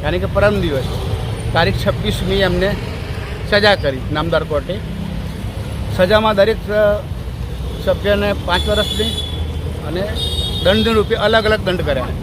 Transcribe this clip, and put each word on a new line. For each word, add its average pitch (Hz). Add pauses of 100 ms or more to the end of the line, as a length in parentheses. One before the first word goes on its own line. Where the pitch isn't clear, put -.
યાની 160
કે 185
પરમ 202
દિવસ, 143 (680)
તારીખ 170 (140)
છવ્વીસમી 196
એમને 190 (760)
સજા 208
કરી 139 (140)
નામદાર 156
કોર્ટે. 151 (1200)
સજામાં 214
દરેક, 196
અ, 208 (880)
સભ્યને 202 (120)
પાંચ 180
વર્ષની 214 (800)
અને 175 (600)
દંડ 208
રૂપે 220
અલગ 214
અલગ 208
દંડ 180
કર્યા 139 (200)